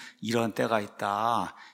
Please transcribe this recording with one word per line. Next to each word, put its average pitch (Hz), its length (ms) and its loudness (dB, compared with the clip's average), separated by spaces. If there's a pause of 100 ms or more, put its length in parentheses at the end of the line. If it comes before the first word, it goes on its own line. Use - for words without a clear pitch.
(220)
이런 113 320 0
때가 113 260 2
있다. 104 760 0 (180)